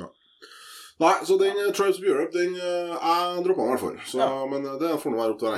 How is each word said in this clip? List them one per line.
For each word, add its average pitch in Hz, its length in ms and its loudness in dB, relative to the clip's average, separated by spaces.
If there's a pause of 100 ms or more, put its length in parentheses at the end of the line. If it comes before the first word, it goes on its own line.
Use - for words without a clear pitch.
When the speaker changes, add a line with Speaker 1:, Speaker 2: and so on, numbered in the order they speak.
Speaker 1:
Nei. - 80 -14 (880)
Nei, 180 140 6 (100)
så 190 160 2
den, 196 160 2
eh, 202 160 0
Tribes 196 260 2
of 185 60 -12
Europe, 165 320 0
den, 175 240 0
eh, 175 320 -4
jeg 175 540 0
droppet 185 180 2
den 113 60 2
i - 20 2
hvert 127 80 0
fall. 87 240 -6
Så, - 160 -6
Speaker 2:
Ja. 135 260 0
Speaker 1:
men, 139 220 -4
eh, 139 100 -8
det 165 120 0 (100)
får 143 140 -4
nå 110 40 -2
være 113 140 2
opp 107 80 -4
til 113 80 0
hver 120 100 0